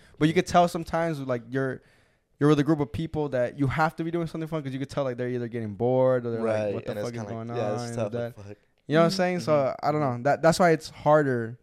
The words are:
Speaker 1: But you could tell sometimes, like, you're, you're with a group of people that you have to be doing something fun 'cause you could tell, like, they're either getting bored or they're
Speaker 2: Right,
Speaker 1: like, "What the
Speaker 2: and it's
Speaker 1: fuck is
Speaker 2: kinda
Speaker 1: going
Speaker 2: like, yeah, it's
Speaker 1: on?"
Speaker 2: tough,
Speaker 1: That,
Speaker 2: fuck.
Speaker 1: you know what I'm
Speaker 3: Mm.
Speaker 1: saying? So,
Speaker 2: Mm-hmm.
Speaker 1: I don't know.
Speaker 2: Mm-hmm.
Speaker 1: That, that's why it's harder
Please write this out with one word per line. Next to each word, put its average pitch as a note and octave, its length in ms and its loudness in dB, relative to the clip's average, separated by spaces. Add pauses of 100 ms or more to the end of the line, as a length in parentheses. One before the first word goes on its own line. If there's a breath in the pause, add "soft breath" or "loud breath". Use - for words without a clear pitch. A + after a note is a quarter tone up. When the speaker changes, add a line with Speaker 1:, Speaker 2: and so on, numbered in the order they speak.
(180 soft breath)
Speaker 1:
But D#3 120 4
you D#3+ 40 0
could F3 140 2
tell F3 220 6
sometimes, E3 500 -4
like, B2+ 300 -4
you're, C3 320 -4 (580 soft breath)
you're D3 100 6
with D3 100 6
a C#3+ 40 2
group D3+ 160 2
of C#3+ 120 -2
people D#3 380 -4
that B2 300 -2
you C#3 80 2
have D#3+ 300 0
to E3 80 -4
be E3 40 -4
doing E3+ 180 -2
something D#3+ 200 -8
fun D#3 160 -4
'cause C3+ 100 -8
you C3+ 60 -6
could C3+ 100 -6
tell, C#3+ 140 -2
like, B2 140 -4
they're B2 120 -4
either A#2+ 200 -4
getting A2 260 -6
bored B2+ 500 2
or A#2 60 -4
they're A2+ 100 -4
Speaker 2:
Right, G#2+ 260 0
Speaker 1:
like, G2+ 80 -2
"What - 100 -6
the - 60 -6
Speaker 2:
and G#2+ 100 -4
it's A2+ 80 -4
Speaker 1:
fuck A#2 60 -10
is A#2 60 -8
Speaker 2:
kinda G#2 120 -8
Speaker 1:
going A2+ 160 -8
Speaker 2:
like, A#2+ 80 -6
yeah, G#2+ 160 -2
it's A#2+ 80 -4 (100)
Speaker 1:
on?" A#2 40 -8
Speaker 2:
tough, A2 180 -4
Speaker 1:
That, A#2+ 220 -6
Speaker 2:
fuck. G#2 220 -16 (300)
Speaker 1:
you C#3+ 80 -2
know E3 60 6
what E3+ 40 6
I'm E3 60 2
Speaker 3:
Mm. F#3+ 40 -4
Speaker 1:
saying? F3+ 260 0
So, C3+ 100 -2
Speaker 2:
Mm-hmm. C#3 340 0
Speaker 1:
I C#3+ 60 2
don't D3+ 100 0
know. C#3 60 0
Speaker 2:
Mm-hmm. A#2+ 160 -4
Speaker 1:
That, C#3 180 2
that's D#3+ 180 4
why F3 120 6
it's D#3 180 0
harder C3 720 2